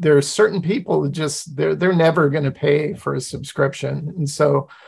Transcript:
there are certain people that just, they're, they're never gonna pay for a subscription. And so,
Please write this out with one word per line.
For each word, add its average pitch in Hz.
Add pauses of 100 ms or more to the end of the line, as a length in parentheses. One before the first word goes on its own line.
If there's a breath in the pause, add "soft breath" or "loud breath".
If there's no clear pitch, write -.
there 151
are 139
certain 208
people 165
that 143
just, 151
they're, 156
they're 175
never 160
gonna 139
pay 147
for 143
a 135
subscription. 139
And 147
so, 143 (200 loud breath)